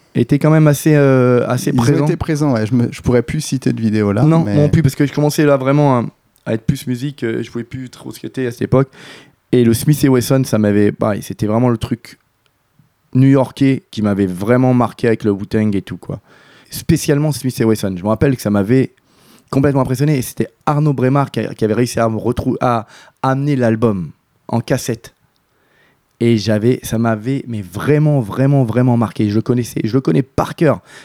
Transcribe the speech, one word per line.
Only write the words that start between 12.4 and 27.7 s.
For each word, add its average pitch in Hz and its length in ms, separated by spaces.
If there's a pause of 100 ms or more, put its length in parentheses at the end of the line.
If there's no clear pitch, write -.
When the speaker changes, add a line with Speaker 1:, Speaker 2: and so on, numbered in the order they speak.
Speaker 1:
new-yorkais 135 760
qui 110 100
m'avait 101 260
vraiment 120 460
marqué 120 360
avec 110 160
le 107 60
Wu-Tang 101 440
et 92 80
tout, 90 160
quoi. 95 220 (480)
Spécialement 151 640
Smith 131 280
et 117 40
Wesson. 107 320
Je 85 60
me 104 60
rappelle 127 280
que - 60
ça 104 80
m'avait 104 420 (580)
complètement 139 320
impressionné. 131 360
Et 123 40
c'était - 260 (180)
Arnaud 147 260
Brémard 131 380
qui 113 100
a, - 140
qui - 100
avait 107 100
réussi 120 260
à 113 80
me 110 80
retrou-, 117 440
à 120 260 (360)
amener 139 320
l'album 113 560 (380)
en 117 120
cassette. - 540 (1040)
Et 117 200
j'avais, 107 440
ça 113 160
m'avait, 117 480
mais 110 160
vraiment, 139 580